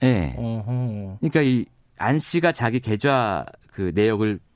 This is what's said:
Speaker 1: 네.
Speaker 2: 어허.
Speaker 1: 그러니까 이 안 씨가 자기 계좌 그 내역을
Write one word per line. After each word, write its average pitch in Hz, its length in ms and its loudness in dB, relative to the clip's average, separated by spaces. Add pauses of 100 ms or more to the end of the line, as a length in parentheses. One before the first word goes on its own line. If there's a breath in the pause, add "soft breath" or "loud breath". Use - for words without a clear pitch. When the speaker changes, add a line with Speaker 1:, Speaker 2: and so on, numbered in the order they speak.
Speaker 1:
네. 101 360 2
Speaker 2:
어허. 113 840 -6
Speaker 1:
그러니까 160 220 2
이 127 220 2 (340)
안 123 200 0
씨가 170 340 0
자기 123 280 -2
계좌 110 640 0 (240)
그 92 240 -4
내역을 107 460 2 (160)